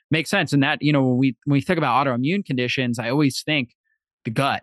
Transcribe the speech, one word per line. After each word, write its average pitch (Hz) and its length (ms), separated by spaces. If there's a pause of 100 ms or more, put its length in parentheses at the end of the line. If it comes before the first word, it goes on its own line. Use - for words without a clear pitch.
(100)
makes 156 200
sense. 185 220
And 143 100
that, 143 200
you 147 100
know, 143 100
when 127 140
we, 131 200 (100)
when 143 80
we 139 60
think 175 180
about 131 280
autoimmune 139 380
conditions, 123 540
I 117 120
always 139 320
think 143 320 (500)
the 123 60
gut, 123 320